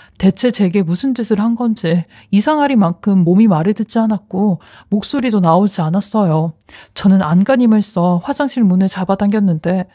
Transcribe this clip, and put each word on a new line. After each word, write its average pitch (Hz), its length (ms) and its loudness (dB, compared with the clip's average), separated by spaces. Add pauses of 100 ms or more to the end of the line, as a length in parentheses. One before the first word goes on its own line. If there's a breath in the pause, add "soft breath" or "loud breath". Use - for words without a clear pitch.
(160 loud breath)
대체 196 340 0
제게 196 320 0
무슨 180 320 -2
짓을 220 240 -2
한 226 160 -2
건지 214 480 -2 (280 loud breath)
이상하리만큼 214 960 0
몸이 185 220 4
말을 185 280 0
듣지 226 240 -4
않았고 208 640 -2 (280 loud breath)
목소리도 226 520 -2
나오지 180 420 2
않았어요. 165 720 -2 (400 loud breath)
저는 190 280 2
안간힘을 214 600 2
써 175 420 0
화장실 269 400 -2
문을 190 240 2
잡아당겼는데 190 1080 -2